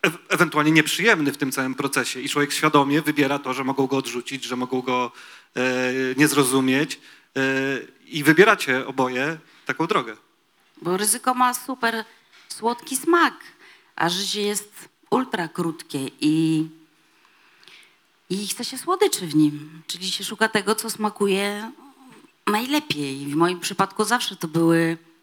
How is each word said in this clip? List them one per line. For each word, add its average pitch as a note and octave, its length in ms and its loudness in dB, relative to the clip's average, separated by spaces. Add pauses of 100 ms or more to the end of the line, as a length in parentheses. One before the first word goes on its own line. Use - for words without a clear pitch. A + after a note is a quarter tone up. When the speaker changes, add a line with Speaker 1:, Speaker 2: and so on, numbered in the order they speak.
Speaker 1:
e-, D#3 40 0 (180)
ewentualnie D#3 420 2
nieprzyjemny D#3+ 600 4
w C#3+ 60 -10
tym C3+ 140 -2
całym C3 240 -4
procesie C3 440 -2
i C#3 100 -8
człowiek C#3+ 240 0
świadomie C#3+ 480 4
wybiera C#3+ 380 0
to, B2+ 140 -4
że C3+ 100 -4
mogą C3+ 240 0
go C3+ 100 0
odrzucić, B2 460 -6
że A#2+ 120 -6
mogą B2+ 260 -4
go, B2 300 -2 (440)
e, B2 60 -2 (560)
nie C#3+ 100 4
zrozumieć, C3+ 720 2 (380)
e, C3+ 40 0 (640)
i C#3+ 160 -6
wybieracie D#3 640 4
oboje C3 500 -2 (280)
taką D#3+ 220 -2
drogę. A#2 300 -2 (640)
Speaker 2:
Bo F3+ 160 0
ryzyko A#3 360 0
ma B3 200 4
super A3+ 520 -4 (440)
słodki A#3 480 -4
smak, E4 360 2 (600)
a E3 140 0
życie F#3+ 320 -4
jest - 480 -6 (200)
ultra A#3 380 -2
krótkie E3 520 -6 (220)
i, D#3+ 460 2 (1600)
i G3 180 -4
chce A#3 180 -8
się C4 120 -10
słodyczy F4+ 500 0
w D3 80 -6
nim, D#3 520 0
czyli F#3 240 -8
się - 120 -6
szuka A3 240 -2
tego, G#3+ 280 0
co A3 140 -8
smakuje G#3 840 -2 (760)
najlepiej. G3+ 760 -2
W C#3+ 100 -4
moim F3 240 2
przypadku G3 440 -2
zawsze G#3+ 320 0
to - 120 -8
były E3 500 4 (240)